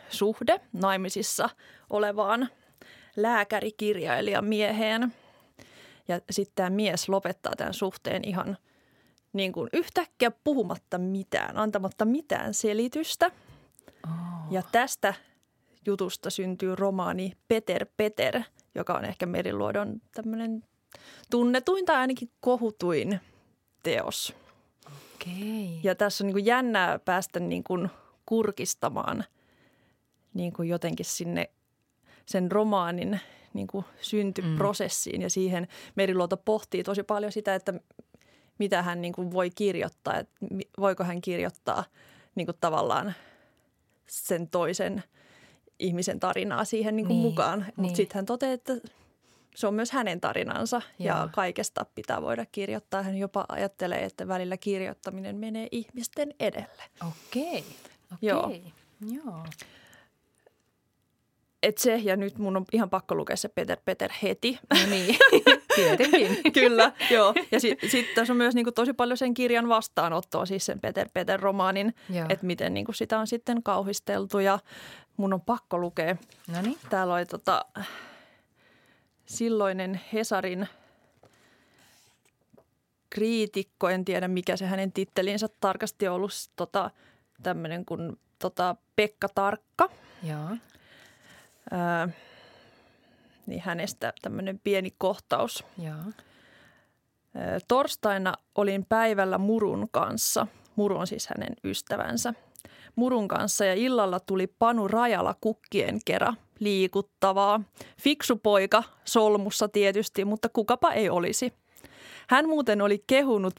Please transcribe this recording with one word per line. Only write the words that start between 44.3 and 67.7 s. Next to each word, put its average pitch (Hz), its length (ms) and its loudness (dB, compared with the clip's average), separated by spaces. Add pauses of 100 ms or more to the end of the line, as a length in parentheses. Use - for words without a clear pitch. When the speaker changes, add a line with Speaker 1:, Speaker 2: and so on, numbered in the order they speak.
Speaker 1:
toisen 180 540 -2 (760)
ihmisen 180 420 -2
tarinaa 185 440 -2
siihen 214 320 -2
niinku 214 160 0
Speaker 2:
Niin, 233 100 4
Speaker 1:
mukaan. 180 440 0 (100)
Mut 185 100 -2
Speaker 2:
niin. 175 100 -4
Speaker 1:
sit 190 160 0
hän 196 140 -4
toteaa, 247 260 -2
että 254 200 -6 (840)
se - 120 -4
on 202 80 0
myös 220 180 -2
hänen 208 280 -2
tarinansa - 600 -2 (160)
ja 180 200 0
Speaker 2:
Joo. 160 140 -2
Speaker 1:
kaikesta - 600 -4
pitää - 280 -6
voida 226 300 -4
kirjoittaa. 202 500 -6
Hän 190 140 -4
jopa 196 320 -4
ajattelee, - 560 -4
että 185 240 -10
välillä 185 280 -4
kirjoittaminen 190 800 -6
menee 220 360 -8
ihmisten 254 680 -6
edelle. - 420 -4 (260)
Speaker 2:
Okei, 254 560 -6 (500)
okei. 175 80 -16
Speaker 1:
Joo. 202 300 0 (720)
Speaker 2:
Joo. 165 200 -12 (2250)
Speaker 1:
Et 214 160 2
se, 226 180 4
ja 208 200 2
nyt 202 220 -4
mun 190 180 -2
on 185 160 -2
ihan 220 180 2
pakko 190 240 -2
lukea 160 220 -2
se - 120 -6
Peter - 360 -4
Peter 190 260 -2 (120)
heti. 214 360 0 (160)
Speaker 2:
No 196 160 6
niin, 190 260 2 (300)
<laughs> 508 300 8
tietenkin. 302 680 6
Speaker 1:
<laughs> 311 80 6
Kyllä, 240 400 8 (180)
joo. 220 240 8 (180)
Ja 240 80 4
sit, 240 180 2 (120)